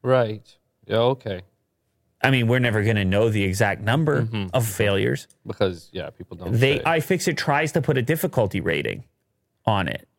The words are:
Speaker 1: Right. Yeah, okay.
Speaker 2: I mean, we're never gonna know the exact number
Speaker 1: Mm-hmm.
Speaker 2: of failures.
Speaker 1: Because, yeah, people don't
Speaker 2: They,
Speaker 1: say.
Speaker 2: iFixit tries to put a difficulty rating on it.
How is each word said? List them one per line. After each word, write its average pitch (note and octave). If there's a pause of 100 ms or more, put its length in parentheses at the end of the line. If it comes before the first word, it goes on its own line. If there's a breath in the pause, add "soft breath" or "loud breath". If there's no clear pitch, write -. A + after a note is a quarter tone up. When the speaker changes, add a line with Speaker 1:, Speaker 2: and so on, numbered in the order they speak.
Speaker 1:
Right. A#2+ (300)
Yeah, G#2+
okay. A#2 (800)
Speaker 2:
I C3
mean, B2
we're B2
never A2
gonna G#2
know G2+
the G#2
exact G2
number D3
Speaker 1:
Mm-hmm. A2
Speaker 2:
of A#2+
failures. G#2 (180)
Speaker 1:
Because, F2+
yeah, D#2+
people -
don't F2+
Speaker 2:
They, C3
Speaker 1:
say. -
Speaker 2:
iFixit E3
tries D3+
to D3
put C3+
a B2+
difficulty A#2+
rating C#2+ (600)
on G2
it. - (100)